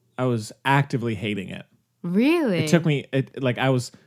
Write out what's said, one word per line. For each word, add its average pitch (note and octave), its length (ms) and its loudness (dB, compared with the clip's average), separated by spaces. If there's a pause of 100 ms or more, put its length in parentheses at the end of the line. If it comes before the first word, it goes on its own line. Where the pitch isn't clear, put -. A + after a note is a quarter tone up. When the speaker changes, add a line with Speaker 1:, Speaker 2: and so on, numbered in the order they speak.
(180)
Speaker 1:
I B2+ 60 -2
was A#2 280 -2 (120)
actively C3+ 500 0
hating G2+ 340 -6
it. F#2 160 -12 (380)
Speaker 2:
Really? A#3 640 2
Speaker 1:
It - 40 -2
took D#3+ 160 4
me, C#3+ 280 0
it, C3+ 300 -2
like, B2+ 160 0
I C3 120 2
was B2+ 220 0 (140)